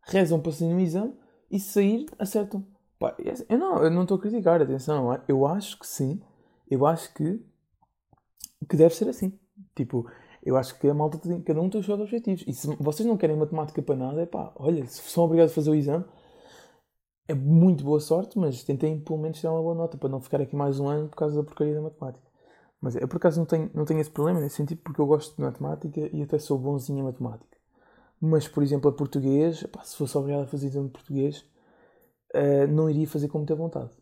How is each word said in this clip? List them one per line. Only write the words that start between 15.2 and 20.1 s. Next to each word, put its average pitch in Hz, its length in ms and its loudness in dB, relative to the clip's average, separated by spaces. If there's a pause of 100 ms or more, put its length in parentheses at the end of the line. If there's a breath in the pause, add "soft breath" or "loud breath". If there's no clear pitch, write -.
obrigados 165 260 6
a - 40 -10
fazer 151 140 2
o 156 60 4
exame, 151 300 0 (1200 loud breath)
é 156 80 -2
muito 156 480 6
boa 147 160 2
sorte, 185 400 0
mas 143 240 0
tentem 156 360 -2
pelo 156 200 -6
menos 156 200 -6
tirar 160 120 -2
uma 160 100 0
boa 165 140 -2
nota 165 200 -4
para 139 140 -4
não 135 100 -4